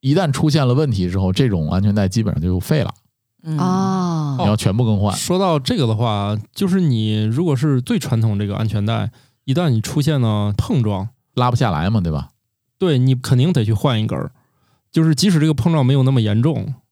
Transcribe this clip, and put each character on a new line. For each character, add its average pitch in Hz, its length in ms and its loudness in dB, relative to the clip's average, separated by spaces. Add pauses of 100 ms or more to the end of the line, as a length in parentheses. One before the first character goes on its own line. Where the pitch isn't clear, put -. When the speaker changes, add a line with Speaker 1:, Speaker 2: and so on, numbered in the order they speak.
Speaker 1:
一 135 140 2
旦 175 180 2
出 156 180 0
现 139 160 2
了 123 80 2
问 143 160 2
题 92 180 0
之 92 100 -2
后， 92 140 2
这 127 160 2
种 82 220 0
安 92 100 0
全 101 140 2
带 101 140 2
基 113 140 -2
本 104 120 -2
上 - 80 -4
就 90 180 0
废 151 220 -2
了。 90 80 -4 (540)
Speaker 2:
嗯。 156 140 -6
Speaker 3:
哦。 180 800 -2
Speaker 1:
你 180 40 -2
要 202 120 2
全 95 200 0
部 123 80 2
更 107 160 0
换。 98 160 0
Speaker 4:
说 180 220 -2
到 180 200 2
这 185 180 -2
个 143 100 0
的 110 80 0
话， 104 420 -2 (180)
就 196 140 -2
是 190 120 2
你 110 440 0
如 117 200 -2
果 151 120 0
是 139 240 2
最 202 180 -2
传 113 220 -2
统 107 180 0
这 104 80 -2
个 101 100 -4
安 110 120 -2
全 101 160 -2
带， 110 260 -2 (340)
一 135 100 -2
旦 170 160 0
你 113 100 2
出 - 220 -2
现 143 180 0
了 104 360 0
碰 156 260 0
撞， 101 260 -2 (260)
Speaker 1:
拉 123 160 0
不 120 60 0
下 120 140 2
来 80 180 0
嘛， 110 120 2
对 85 120 -2
吧？ 71 160 -4 (500)
Speaker 4:
对， 165 200 2
你 131 160 4
肯 127 240 0
定 156 140 2
得 127 120 2
去 107 80 0
换 113 280 -2
一 110 60 -2
根 - 120 -4
儿。 - 140 -8 (580)
就 160 120 0
是 160 120 2
即 185 160 0
使 165 100 2
这 151 60 2
个 156 80 2
碰 170 180 0
撞 147 140 2
没 135 80 4
有 139 80 2
那 127 80 2
么 135 100 2
严 107 220 2
重 143 320 -2 (180)